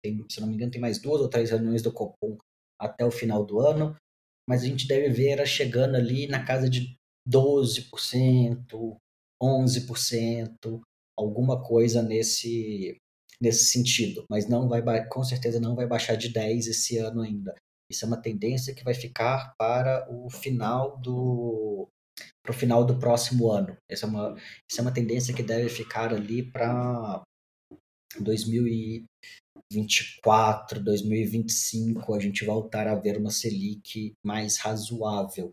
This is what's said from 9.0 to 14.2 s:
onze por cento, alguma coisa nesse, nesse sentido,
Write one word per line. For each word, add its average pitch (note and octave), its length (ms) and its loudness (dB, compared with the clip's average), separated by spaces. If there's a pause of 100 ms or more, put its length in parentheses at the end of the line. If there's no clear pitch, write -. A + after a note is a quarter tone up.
onze B2+ 460 2
por A#2 100 -6
cento, A2+ 840 -4 (360)
alguma A#2+ 460 0
coisa A#2 400 4
nesse, A2 920 -2 (460)
nesse A2+ 240 4
sentido, A#2+ 640 2